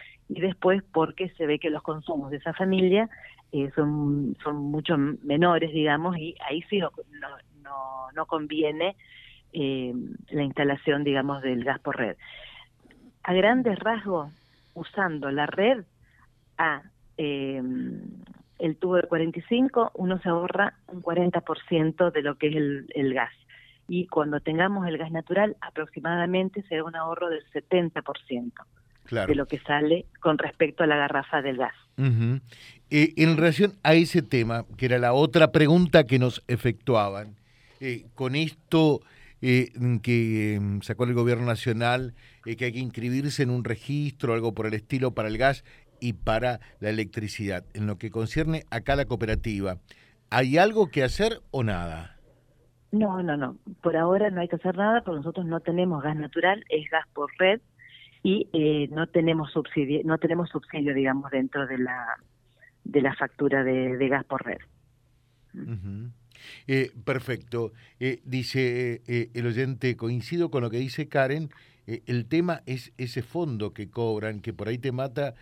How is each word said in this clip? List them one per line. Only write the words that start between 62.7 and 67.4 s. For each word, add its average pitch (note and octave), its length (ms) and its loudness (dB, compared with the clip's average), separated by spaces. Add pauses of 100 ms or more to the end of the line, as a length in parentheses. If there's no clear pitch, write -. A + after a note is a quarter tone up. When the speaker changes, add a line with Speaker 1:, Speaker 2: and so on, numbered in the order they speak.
Speaker 1:
de - 180 0
la C3 140 2
factura C#3 480 0
de, B2+ 340 0
de C3 120 0
gas C3+ 160 0
por C3+ 200 -6
red. - 140 -8 (960)
Speaker 2:
Ujú. G#2 560 -10 (560)
Eh, C3 240 0 (140)
perfecto. A#2+ 680 -4 (280)